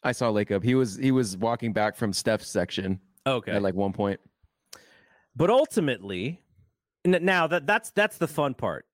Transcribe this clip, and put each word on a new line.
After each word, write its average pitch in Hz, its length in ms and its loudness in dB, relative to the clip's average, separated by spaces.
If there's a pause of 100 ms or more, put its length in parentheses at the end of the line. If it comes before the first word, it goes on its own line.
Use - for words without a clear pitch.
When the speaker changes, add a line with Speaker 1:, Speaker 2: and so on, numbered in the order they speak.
Speaker 1:
I 127 80 0
saw 120 180 0
Lacob. 104 320 2
He 123 140 4
was, 120 200 2
he 131 140 2
was 117 260 2
walking 113 360 -2
back 107 240 0
from 107 160 -2
Steph's - 360 -2
section 95 520 -2 (260)
Speaker 2:
Okay. 123 260 -2
Speaker 1:
at, 101 100 0
like, 95 120 0
one 98 180 -2
point. 101 280 -2 (1120)
Speaker 2:
But 160 160 2
ultimately, 139 880 0 (640)
n-, 180 180 4
now 180 260 2
that, 156 180 -2
that's, 208 260 0
that's 208 260 0
the 165 100 -2
fun 143 260 -2
part. 87 400 -6